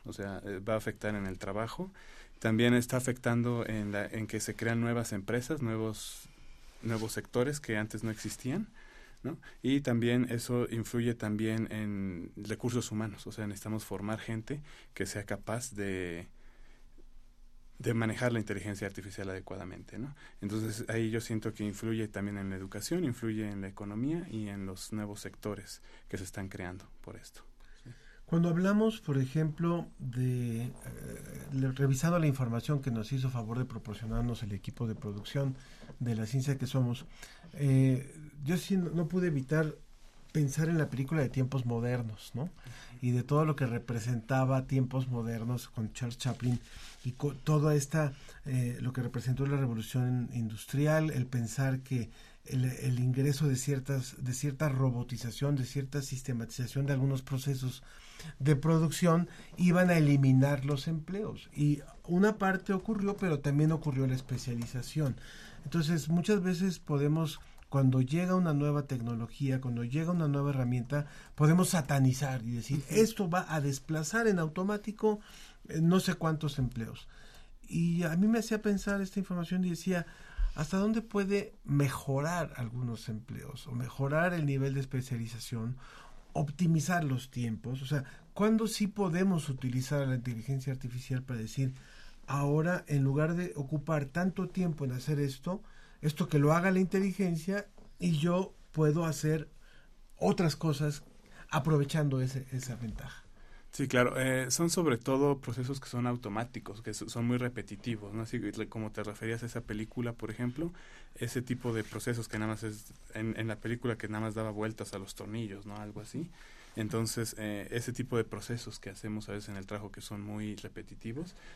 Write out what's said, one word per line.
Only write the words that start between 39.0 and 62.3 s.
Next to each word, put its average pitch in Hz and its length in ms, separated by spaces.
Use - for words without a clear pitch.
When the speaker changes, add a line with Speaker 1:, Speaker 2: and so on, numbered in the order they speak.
Speaker 2:
pude 180 180
evitar 151 480
pensar 151 360
en 165 100
la 147 100
película 139 320
de 127 80
Tiempos 131 380
Modernos, 120 680
¿no? 143 140
Y 123 80
de 120 140
todo 143 200
lo 117 120
que 131 100
representaba 123 1000
Tiempos 131 420
Modernos 117 600
con 110 240
Charles 120 240
Chaplin 123 440
y 123 80
co-, 143 220
toda 151 400
esta, 147 380
eh, 123 340
lo 127 120
que 127 100
representó 127 420
la 143 120
revolución 120 760
industrial, 143 800
el 127 160
pensar 131 540
que 120 300
el, 127 180
el 127 360
ingreso 135 480
de 131 80
ciertas, 135 680
de 123 80
cierta 147 380
robotización, 127 840
de 127 100
cierta 139 340
sistematización 127 840
de 139 80
algunos 135 260
procesos 131 640
de 143 180
producción 165 720
iban 180 320
a 170 80
eliminar 139 640
los 143 240
empleos. 165 680
Y 147 260
una 202 340